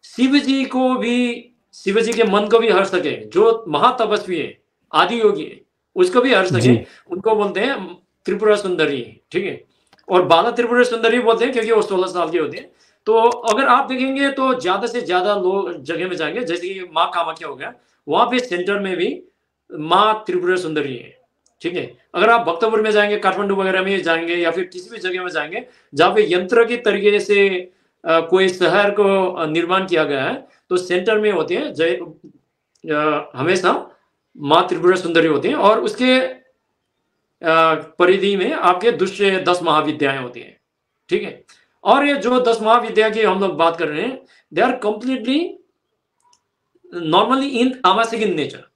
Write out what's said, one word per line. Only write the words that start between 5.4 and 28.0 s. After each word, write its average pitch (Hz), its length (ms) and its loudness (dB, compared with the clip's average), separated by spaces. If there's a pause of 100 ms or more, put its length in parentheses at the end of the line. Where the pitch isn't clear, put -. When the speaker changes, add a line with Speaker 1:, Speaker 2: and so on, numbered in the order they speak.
Speaker 1:
है, - 180 -16 (340)
उसको 180 260 4
भी 254 120 2
हर 185 140 4
सके, 135 120 0
Speaker 2:
जी। 120 200 4 (320)
Speaker 1:
उनको 202 240 0
बोलते 202 240 -2
हैं 214 340 -4 (320)
त्रिपुरा 208 300 2
सुंदरी, 151 680 -4 (100)
ठीक 202 140 -4
है? 143 200 -10 (440)
और 180 160 2
बाला 170 260 4
त्रिपुरा 240 320 2
सुंदरी 226 360 0
बोलते 226 240 2
हैं 262 100 -2
क्योंकि 220 180 -2
वो 214 100 4
सोलह 185 260 -2
साल 170 220 -4
के 170 100 -2
होते 147 180 -4
हैं। - 140 -18 (340)
तो 220 160 2
अगर 233 440 2
आप 247 220 4
देखेंगे 269 440 -2
तो 262 280 -2
ज्यादा 208 280 -2
से 226 140 -4
ज्यादा 185 340 0
लोग 180 480 -4
जगह 165 260 -6
में 175 60 -6
जाएंगे, 160 260 -6
जैसे 175 280 -6
कि 190 240 -10
माँ 170 220 0
कामाख्या 160 320 -6
हो 139 80 -12
गया, 175 180 -14 (340)
वहां 185 180 2
पे 240 140 -2
center 196 400 -4
में 185 180 -6
भी 240 260 -4 (500)
माँ 196 540 0
त्रिपुरा 180 280 -2
सुंदरी 151 420 -6
है, - 240 -20 (400)
ठीक 175 120 -6
है? 143 240 -8 (180)
अगर 196 140 2
आप 233 120 4
भक्तपुर 214 400 0
में 214 100 0
जाएंगे, 208 260 2
काठमांडू 196 380 -2
वगैरह 190 260 0
में 190 220 -2
जाएंगे, 165 320 -2
या 170 160 0
फिर 180 120 -4
किसी 180 260 -14
भी 233 80 -16
जगह 185 260 -8
में 180 80 -8
जाएंगे 160 360 -8 (260)
जहाँ 180 220 4
पे 202 180 2
यंत्र 208 320 2
की 233 120 -4
तरीके 202 420 2
से, 196 520 0 (340)